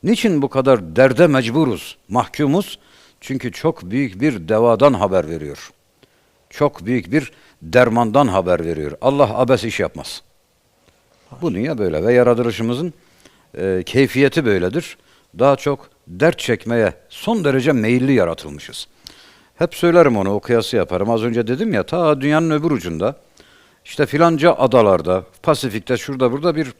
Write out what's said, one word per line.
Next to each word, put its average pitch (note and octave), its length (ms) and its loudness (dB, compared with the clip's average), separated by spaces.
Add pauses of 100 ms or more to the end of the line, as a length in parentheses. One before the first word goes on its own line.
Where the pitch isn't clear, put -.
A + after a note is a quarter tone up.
Niçin F#3+ 400 0
bu C#3 60 -2
kadar B2 480 2
derde C3 300 6
mecburuz, C3 680 0 (120)
mahkumuz? C#3+ 680 -2 (420)
Çünkü B2 320 -8
çok - 380 -4
büyük A2 300 -4
bir A2+ 280 -2
devadan A#2 460 4
haber F#2 360 0
veriyor. D2+ 400 -12 (800)
Çok C#3+ 360 -4
büyük G#2 260 -4
bir C#3 200 -2 (300)
dermandan A#2 680 2
haber F2+ 360 0
veriyor. D#2 360 -6
Allah C3 380 2
abes B2 260 2
iş A2+ 160 -6
yapmaz. - 420 -8 (1200)
Bu D#3+ 120 -2
dünya B2+ 240 -4
böyle E2+ 260 -2
ve A#2 80 4
yaratılışımızın, A#2+ 840 2 (640)
e, F#2 280 -2
keyfiyeti C3+ 580 2
böyledir. G#2 540 -2 (400)
Daha C3+ 180 4
çok C#3 320 -6 (180)
dert C#3+ 320 -2
çekmeye A2+ 540 -2 (160)
son G#3+ 360 -4
derece C3+ 280 2
meyilli B2 400 2
yaratılmışız. E2 760 -4 (640)
Hep - 200 -4
söylerim E3 420 4
onu, G2 180 -2
o G#2 60 -2
kıyası A#2 360 -2
yaparım. G2 340 -2
Az A2+ 120 0
önce A#2 240 -2
dedim E3 260 -4
ya, G#2 100 0
ta D#3 380 0
dünyanın D3+ 300 0
öbür D3+ 200 -2
ucunda, F2+ 460 -4 (680)
işte - 220 -4
filanca D#3+ 480 2
adalarda, F#2+ 720 2 (180)
Pasifik'te, B2 540 -2
şurada B2+ 360 -2
burada D3+ 240 -2
bir C#3+ 240 -6